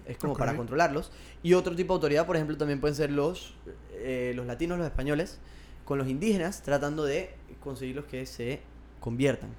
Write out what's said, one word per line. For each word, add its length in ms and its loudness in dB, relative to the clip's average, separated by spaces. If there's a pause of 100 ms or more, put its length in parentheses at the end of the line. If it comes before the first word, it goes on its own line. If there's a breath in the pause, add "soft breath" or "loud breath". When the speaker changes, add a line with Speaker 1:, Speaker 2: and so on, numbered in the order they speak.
Speaker 1:
es 100 -10
como 180 -2
para 180 2
Speaker 2:
Ok. 60 -2
Speaker 1:
controlarlos. 520 2 (320 loud breath)
Y 120 6
otro 220 4
tipo 160 0
de 40 4
autoridad, 300 4
por 100 2
ejemplo, 200 0
también 240 2
pueden 140 2
ser 160 2
los, 440 0 (380)
eh, 420 -2
los 120 -4
latinos, 320 -2
los 80 0
españoles, 520 0 (460 loud breath)
con 140 0
los 100 0
indígenas, 540 2
tratando 420 2
de 300 0 (260)
conseguirlos 460 -8
que 180 -6
se 360 -6 (400)
conviertan 580 2